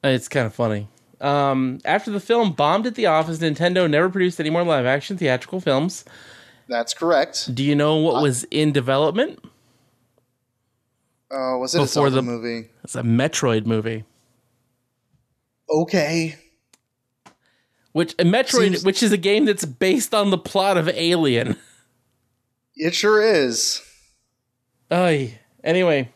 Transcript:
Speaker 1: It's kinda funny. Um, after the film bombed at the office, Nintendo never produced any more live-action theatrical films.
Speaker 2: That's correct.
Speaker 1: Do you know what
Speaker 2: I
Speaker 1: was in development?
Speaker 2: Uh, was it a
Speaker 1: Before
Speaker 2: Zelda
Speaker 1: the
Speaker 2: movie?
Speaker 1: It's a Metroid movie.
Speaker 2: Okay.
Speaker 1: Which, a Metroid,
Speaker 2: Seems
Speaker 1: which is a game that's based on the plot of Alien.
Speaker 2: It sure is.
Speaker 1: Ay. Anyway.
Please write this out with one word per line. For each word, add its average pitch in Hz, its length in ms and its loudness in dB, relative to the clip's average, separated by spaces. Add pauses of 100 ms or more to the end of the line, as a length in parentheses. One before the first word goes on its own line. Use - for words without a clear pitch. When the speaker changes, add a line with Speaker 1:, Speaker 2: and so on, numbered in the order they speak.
Speaker 1:
It's 131 240 0
kinda 120 240 -2
funny. 107 380 -4 (320)
Um, 139 640 0
after 208 260 -2
the 202 80 -4
film 226 340 0
bombed 165 360 0
at 226 80 -8
the 220 100 0
office, 160 320 0
Nintendo 165 500 0
never 156 220 2
produced 180 300 -2
any 156 100 -2
more 170 140 0
live-action 143 540 0
theatrical 156 420 -2
films. 156 440 -2 (640)
Speaker 2:
That's 117 260 2
correct. 151 600 0
Speaker 1:
Do 127 80 -4
you 143 140 2
know 151 220 2
what 156 180 2
Speaker 2:
I 147 60 2
Speaker 1:
was 131 280 0
in 151 220 0
development? 147 680 0 (1900)
Speaker 2:
Uh, 131 280 -4
was 127 160 -6
it 175 40 2
a 156 40 4
Speaker 1:
Before 139 280 2
Speaker 2:
Zelda 131 60 0
Speaker 1:
the 131 60 2
Speaker 2:
movie? 117 480 -8 (120)
Speaker 1:
It's - 140 -14
a 123 60 -6
Metroid 120 640 0
movie. 110 360 -4 (1700)
Speaker 2:
Okay. 160 640 -2 (1600)
Speaker 1:
Which, 165 220 -2
a 180 100 0
Metroid, 226 460 2
Speaker 2:
Seems 175 140 -4
Speaker 1:
which 190 180 0
is 214 100 4
a 202 60 2
game 202 260 2
that's 196 220 0
based 185 480 -2
on 202 160 2
the 190 80 2
plot 190 400 0
of 156 100 0
Alien. 151 680 0 (1160)
Speaker 2:
It 160 200 -4
sure 214 260 4
is. 143 640 0 (1080)
Speaker 1:
Ay. 151 480 0 (240)
Anyway. 160 540 0